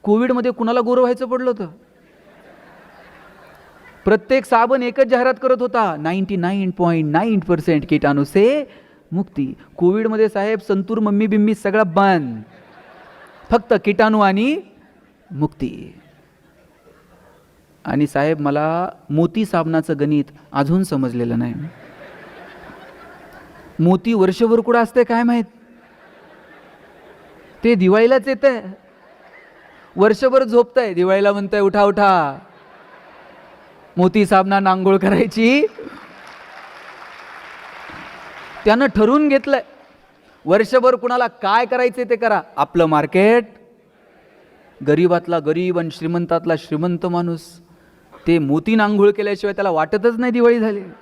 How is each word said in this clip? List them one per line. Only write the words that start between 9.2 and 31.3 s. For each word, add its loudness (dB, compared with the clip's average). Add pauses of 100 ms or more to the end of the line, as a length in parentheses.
कोविडमध्ये 0
साहेब -2 (100)
संतूर -2
मम्मी 0
बिम्मी 2
सगळं -2
बंद, 0 (1080)
फक्त 0 (100)
किटाणू 2
आणि 0 (680)
मुक्ती. -8 (1800)
आणि -2
साहेब, -2
मला -2 (220)
मोती 0
साबणाचं -2
गणित 0 (280)
अजून 0
समजलेलं -4
नाही. -4 (2250)
मोती 2
वर्षभर 2
कुठं 0
असते 0
काय -2
माहित? 0 (2250)
ते 4
दिवाळीलाच 2
येतंय, 0 (1300)
वर्षभर 2
झोपतंय, 0
दिवाळीला 2